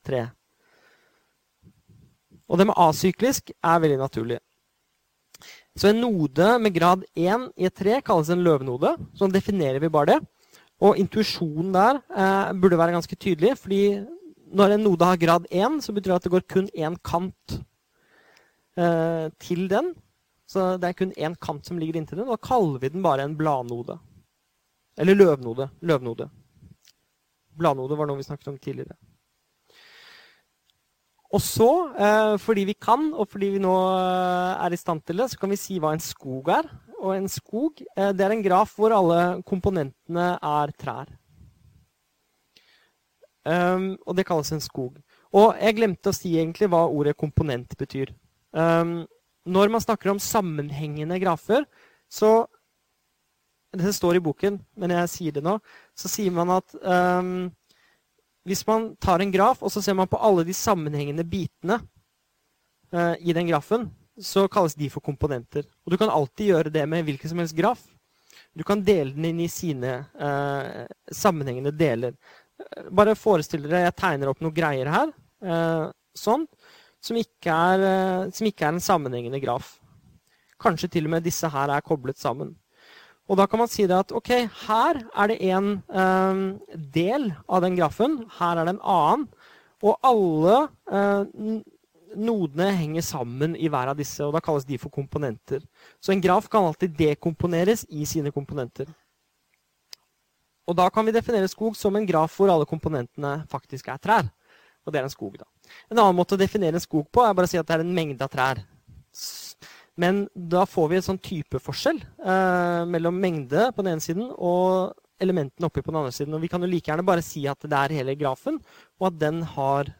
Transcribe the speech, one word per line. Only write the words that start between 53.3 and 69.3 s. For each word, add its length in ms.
det 220
står 240
i 60
boken, 340
men 140
jeg 180
sier 240
det 140
nå, 100
så 140
sier 240
man 160
at, 320
ehm, 680
hvis 220
man 240
tar 220
en 100
graf, 300
og 100
så 100
ser 120
man 160
på 100
alle 240
de 120
sammenhengende 680
bitene, 560
eh, 280
i 120
den 140
grafen, 440
så 280
kalles 260
de 160
for 100
komponenter. 640
Og 80
du 40
kan 140
alltid 400
gjøre 220
det 160
med 160
hvilken 240
som 100
helst 180
graf. 240
Du 80
kan 180
dele 320
den 100
inn 160